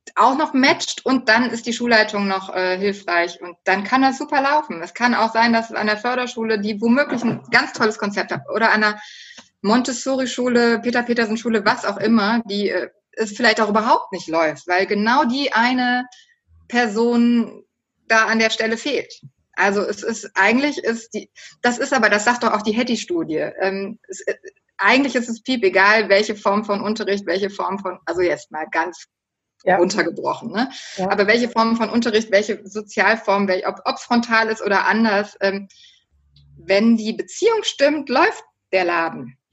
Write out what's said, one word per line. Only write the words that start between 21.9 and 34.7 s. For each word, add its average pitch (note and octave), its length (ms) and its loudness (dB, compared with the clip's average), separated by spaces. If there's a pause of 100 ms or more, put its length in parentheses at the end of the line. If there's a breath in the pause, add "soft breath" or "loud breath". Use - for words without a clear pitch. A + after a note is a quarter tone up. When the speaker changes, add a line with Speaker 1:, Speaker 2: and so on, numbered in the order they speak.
Speaker 1:
aber, A3 180 2
das G#3 140 0
sagt A#3+ 180 2
doch A3+ 100 2
auch G3+ 100 -2
die A3 100 -2
Hattie-Studie, A3 800 -2 (100)
ähm, G3 380 -4 (100)
es, - 140 -14
äh, - 120 -4 (440)
eigentlich B3 360 2
ist A#3 140 -2
es A3+ 140 -8
piep B3+ 220 -2
egal, G3 440 4
welche G#3 280 4
Form G#3 280 0
von G3+ 160 -4
Unterricht, G3+ 460 -4
welche F#3+ 240 -2
Form F#3 280 -6
von, F#3 260 -8
also F3 160 -4
jetzt E3 300 -2
mal D#3 200 -8
ganz E3+ 360 -4 (560)
Speaker 2:
Ja. F3+ 140 2
Speaker 1:
runtergebrochen, - 720 -2
ne? A3+ 180 -2 (280 loud breath)
Speaker 2:
Ja. F#3 140 -4
Speaker 1:
Aber G3+ 180 2
welche A#3+ 200 2
Form A3+ 280 2
von A#3 120 -2
Unterricht, A3+ 440 0
welche G#3 360 0
Sozialform, G#3 800 0
wel-, F#3 160 -2
ob, G3 200 -6
ob's - 180 -4
frontal A#3 460 2
ist A3 120 -4
oder G3 260 0